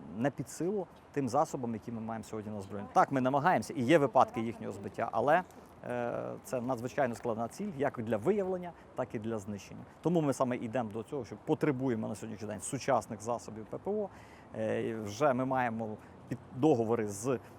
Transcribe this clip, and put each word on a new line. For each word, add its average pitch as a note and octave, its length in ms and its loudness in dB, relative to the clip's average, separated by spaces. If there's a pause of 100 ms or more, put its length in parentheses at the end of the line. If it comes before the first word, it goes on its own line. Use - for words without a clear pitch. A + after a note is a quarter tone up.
(160)
не B2+ 140 2
під C#3 200 -6
силу F#3 360 -4 (260)
тим C3+ 160 0
засобам, B2+ 460 0
які A2 180 -8
ми A2+ 80 -6
маємо A2+ 240 -8
сьогодні A2 280 -8
на G#2+ 60 -8
озброєнні. G2+ 340 -10
Так, F3+ 200 4
ми C#3 80 4
намагаємося, C3+ 560 4
і C3+ 60 0
є C#3+ 160 8
випадки C3 420 6
їхнього A2 320 -6
збиття, G#2 400 -4
але, C#3+ 300 4 (420)
е, A#2+ 480 -4 (120)
це B2+ 160 -4
надзвичайно B2 540 -2
складна A2+ 340 -4
ціль, G3+ 280 -8
як C#3 260 -2
для A2+ 140 2
виявлення, F3+ 560 0 (220)
так C3 200 -4
і A#2+ 40 -4
для A2+ 200 -4
знищення. G#2 460 -8 (160)
Тому E3 200 4
ми C#3+ 120 4
саме B2+ 240 2
йдемо A#2 340 -2
до A2 120 -6
цього, C3+ 220 -8
що G#2+ 200 -10
потребуємо C3 640 2
на A2+ 60 -4
сьогоднішній A2 340 -8
день G#2 120 -6
сучасних A#2 640 0
засобів A2 440 -6
П C3 120 -10
П F#3+ 120 -6
О. G#3 180 -2 (480)
Е, A2 260 0
і A2+ 120 -2
вже A2 380 2
ми B2+ 120 2
маємо A2+ 520 0 (320)
під-, B2+ 100 -6 (160)
договори A#2 540 4
з G#2+ 300 -2 (200)